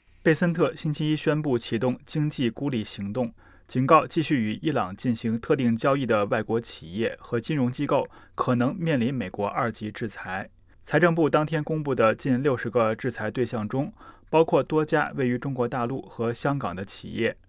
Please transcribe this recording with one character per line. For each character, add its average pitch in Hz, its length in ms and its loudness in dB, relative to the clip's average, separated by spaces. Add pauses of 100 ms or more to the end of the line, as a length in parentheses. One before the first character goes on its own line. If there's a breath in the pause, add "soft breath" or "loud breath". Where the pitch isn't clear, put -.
(240)
贝 160 120 4
森 170 180 2
特 160 220 0
星 156 180 -4
期 151 180 -2
一 156 60 2
宣 151 240 0
布 143 160 0
启 117 220 -2
动 127 260 0
经 151 240 -2
济 123 220 -2
孤 139 180 -4
立 113 160 -2
行 101 260 -8
动， 117 220 -4 (340 soft breath)
警 131 200 0
告 156 200 8
继 - 140 -2
续 143 180 2
与 107 220 0
伊 156 100 -2
朗 101 240 -2
进 120 220 -2
行 113 220 -2
特 147 180 0
定 120 180 2
交 139 220 2
易 139 80 -2
的 107 220 2
外 110 160 0
国 113 180 0
企 - 320 -12
业 110 260 -2
和 - 220 -4
金 156 160 -4
融 123 160 0
机 143 140 -4
构 139 200 2 (280 loud breath)
可 - 200 0
能 123 220 0
面 160 240 -2
临 120 120 0
美 104 180 -6
国 101 160 -4
二 120 260 -4
级 107 180 -8
制 113 160 -8
裁。 98 440 -10 (320 soft breath)
财 - 180 0
政 170 140 6
部 156 160 4
当 151 160 2
天 151 180 -2
公 160 180 -2
布 139 120 -2
的 110 200 6
近 131 280 0
六 143 120 2
十 117 140 -4
个 110 260 2
制 120 160 -4
裁 107 200 -4
对 123 160 0
象 110 200 -4
中， 131 240 -2 (380 loud breath)
包 160 160 6
括 180 180 4
多 156 220 0
家 151 300 0
位 139 120 0
于 123 120 2
中 135 160 -4
国 123 120 0
大 120 200 -2
陆 131 160 -4
和 117 280 -4
香 139 280 -2
港 92 180 -4
的 95 80 -8
企 - 280 -14
业。 110 220 0 (140)